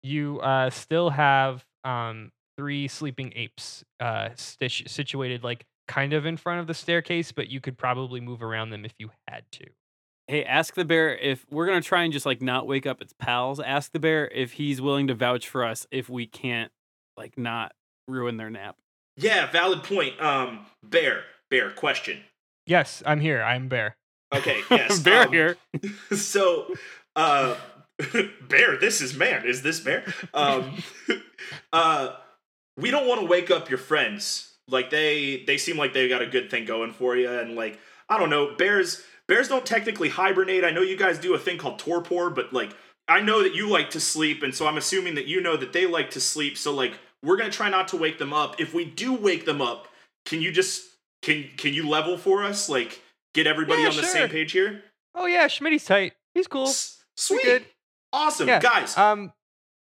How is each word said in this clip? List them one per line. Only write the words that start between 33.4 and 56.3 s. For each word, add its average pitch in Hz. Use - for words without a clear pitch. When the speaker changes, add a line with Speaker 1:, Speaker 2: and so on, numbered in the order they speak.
Speaker 3:
up 165
your 131
friends. 117
Like, 127
they, 147
they 143
seem 160
like 139
they've 131
got 123
a 117
good 123
thing 113
going 113
for 123
you, 123
and, 117
like, 110
I 220
don't 180
know, 143
bears, 190
bears 226
don't 254
technically 208
hibernate. 185
I 165
know 170
you 190
guys 180
do 180
a 151
thing 175
called 135
torpor, 175
but, 131
like, 110
I 175
know 214
that 185
you 202
like 156
to 160
sleep, 151
and 131
so 156
I'm 151
assuming 180
that 135
you 180
know 165
that 131
they 180
like 170
to -
sleep. 143
So, 147
like, 127
we're 175
gonna 214
try 208
not 190
to 180
wake 160
them 147
up. 147
If 151
we 170
do 170
wake 190
them 143
up, 117
can 165
you 175
just, 185
can, 151
can 143
you 151
level 156
for 196
us? 202
Like, 120
get 156
everybody 156
Speaker 1:
Yeah, 151
Speaker 3:
on 156
the 151
Speaker 1:
sure. -
Speaker 3:
same -
page 156
here? 208
Speaker 1:
Oh, 359
yeah, 349
Schmitty's 302
tight. 190